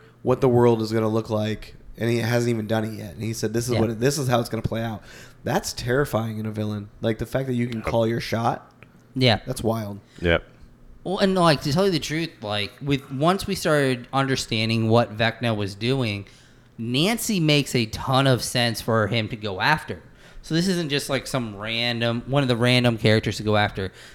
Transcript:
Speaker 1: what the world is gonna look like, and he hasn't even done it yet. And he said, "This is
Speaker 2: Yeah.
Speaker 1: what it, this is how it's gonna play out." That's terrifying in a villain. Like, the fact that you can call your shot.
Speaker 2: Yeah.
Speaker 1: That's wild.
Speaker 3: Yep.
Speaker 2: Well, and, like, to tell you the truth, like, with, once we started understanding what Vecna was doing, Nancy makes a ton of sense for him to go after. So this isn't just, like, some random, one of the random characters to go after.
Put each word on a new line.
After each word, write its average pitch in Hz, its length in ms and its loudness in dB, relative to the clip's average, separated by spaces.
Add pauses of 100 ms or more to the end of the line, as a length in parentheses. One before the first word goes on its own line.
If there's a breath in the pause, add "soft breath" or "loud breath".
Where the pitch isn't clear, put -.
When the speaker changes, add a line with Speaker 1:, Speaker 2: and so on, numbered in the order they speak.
(220 loud breath)
Speaker 1:
what 127 180 0
the 139 80 4
world 120 340 6
is 107 100 -4
gonna 110 160 2
look 110 220 -2
like, 107 440 -4 (220)
and 117 140 0
he 120 80 2
hasn't 120 320 0
even 110 160 -2
done 110 180 0
it 110 140 -6
yet. 104 160 -12
And 113 80 -12
he 110 120 -4
said, 107 180 -2
"This 117 160 0
is 120 60 0
Speaker 2:
Yeah. 110 60 2
Speaker 1:
what 113 100 2
it, 110 100 -4
this 147 180 2
is 131 100 -2
how 120 120 4
it's 113 80 -2
gonna 110 140 -6
play 113 200 -2
out." 110 200 -6 (420 loud breath)
That's - 280 -2
terrifying 117 640 -2
in 110 80 -6
a 110 40 -6
villain. 104 380 -6 (140)
Like, 110 160 0
the 117 80 -6
fact 131 220 -4
that 127 60 -2
you 120 140 0
can 113 140 -6
call 117 240 0
your 117 140 -2
shot. - 520 -4 (420)
Speaker 2:
Yeah. 123 320 4
Speaker 1:
That's - 160 -6
wild. 107 360 -2 (220 loud breath)
Speaker 3:
Yep. 85 220 4 (640)
Speaker 2:
Well, 185 140 -2
and, 190 160 2
like, 170 280 4
to 147 100 -2
tell 185 140 4
you 196 40 4
the 160 80 2
truth, 160 320 -4 (120)
like, 104 300 -4 (100)
with, 139 280 -2
once 160 360 0
we 196 80 -2
started 139 580 0
understanding 113 800 0
what 113 260 2
Vecna 113 400 0
was 98 180 -4
doing, 110 520 -2 (500 soft breath)
Nancy 175 640 0
makes 147 340 2
a 120 120 2
ton 135 400 0
of 127 160 4
sense 120 380 -2
for 110 260 2
him 110 220 -2
to 120 80 -8
go 101 240 -6
after. 131 420 -2 (400 loud breath)
So - 120 -6
this 175 140 2
isn't 175 220 0
just, 143 200 -2
like, 131 160 -2
some 113 300 -4
random, 117 720 -2
one 139 160 2
of 131 60 0
the 123 80 2
random 123 420 4
characters 110 400 4
to - 40 -8
go 104 140 2
after. 101 340 0 (240 loud breath)